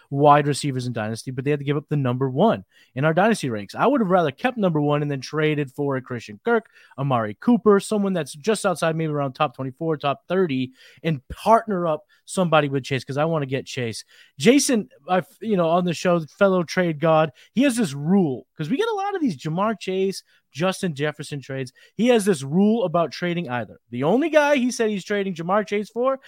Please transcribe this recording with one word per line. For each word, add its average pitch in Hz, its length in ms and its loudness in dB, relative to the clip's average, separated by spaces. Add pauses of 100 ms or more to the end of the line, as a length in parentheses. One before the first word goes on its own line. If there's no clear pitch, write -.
(100)
wide 143 360 6
receivers 131 400 -4
in 123 60 -6
dynasty, 113 400 -6
but 127 120 -6
they 143 60 0
had 147 80 0
to 143 60 -10
give 143 120 -2
up 151 120 -8
the 151 80 -2
number 131 340 0
one 139 340 2 (300)
in 131 100 -2
our 160 80 2
dynasty 180 380 2
ranks. 104 240 -8
I 147 140 2
would 277 120 2
have 185 100 0
rather 175 200 4
kept 254 260 -4
number 180 240 0
one 147 220 0
and 147 80 -4
then 139 100 -6
traded 151 520 -2
for 139 240 -4
a 127 40 -4
Christian 113 440 -12
Kirk, 226 260 0 (260)
Amari 120 440 0
Cooper, 208 400 4
someone 202 320 -2
that's 160 220 -4
just 190 300 -2
outside 165 300 0
maybe 160 180 -2
around 139 200 -2
top 151 240 -2
twenty-four, 151 400 -4
top 143 320 -4
thirty, 143 420 0 (320)
and 156 240 -2
partner 202 640 0
up 156 160 -4 (200)
somebody 156 440 2
with 135 160 -4
Chase 131 180 -4
'cause 131 140 -8
I 147 80 0
wanna 160 220 -2
get 131 200 -4
Chase. 117 380 -8 (340)
Jason, 240 520 4 (180)
I, 180 160 0 (160)
you 214 160 -2
know, 170 140 2
on 180 140 2
the 175 80 0
show, 175 280 0
fellow 185 420 2
trade 165 380 -2
god, 160 320 4 (220)
he 233 80 2
has 269 140 2
this 175 180 -2
rule 151 520 0 (100)
'cause 156 140 -6
we 254 60 -2
get 427 120 0
a 440 60 -2
lot 392 220 -4
of 359 60 -4
these 202 140 0
Ja'Marr 185 440 -2
Chase, 190 420 -4 (300)
Justin 180 420 -2
Jefferson 147 460 -6
trades. 135 320 -10 (220)
He 226 140 2
has 226 180 4
this 160 160 0
rule 196 420 2
about 165 260 0
trading 175 380 -6
either. 113 320 -6 (100)
The 123 120 -6
only 240 260 2
guy 294 280 4
he 247 140 2
said 226 200 0
he's 202 140 -4
trading 196 300 -2
Ja'Marr 185 320 -2
Chase 208 220 -4
for 262 400 -2